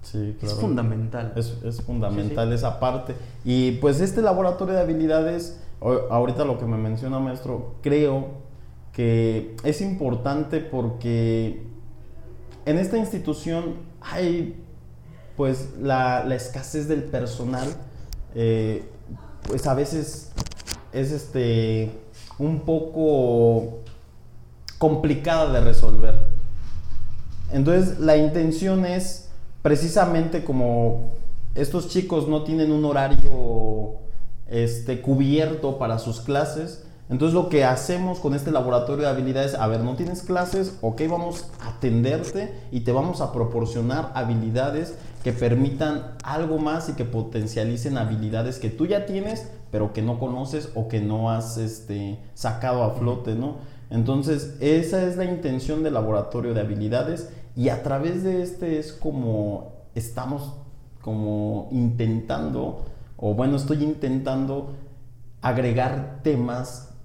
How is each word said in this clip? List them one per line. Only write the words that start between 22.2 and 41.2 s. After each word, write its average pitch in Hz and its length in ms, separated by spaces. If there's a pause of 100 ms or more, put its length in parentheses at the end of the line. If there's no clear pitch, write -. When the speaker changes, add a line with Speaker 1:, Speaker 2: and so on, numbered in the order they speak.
Speaker 1:
un 151 220
poco 131 1200 (1000)
complicada 156 720
de - 80
resolver. - 540 (1400)
Entonces, 165 480
la 156 180
intención 165 680
es 180 440 (320)
precisamente 165 840
como 117 680 (420)
estos 147 340
chicos 175 380
no 151 160
tienen 156 280
un 151 140
horario, 117 1120 (520)
este, 117 540
cubierto 139 760
para 113 220
sus 113 220
clases, 151 640 (240)
entonces 147 240
lo 170 160
que 143 160
hacemos 180 540
con 139 160
este 143 160
laboratorio 139 540
de 139 40
habilidades, 131 460
a 110 120
ver, 113 120
¿no 123 160
tienes 180 280
clases? 185 580
Ok, 113 280
vamos 170 400 (120)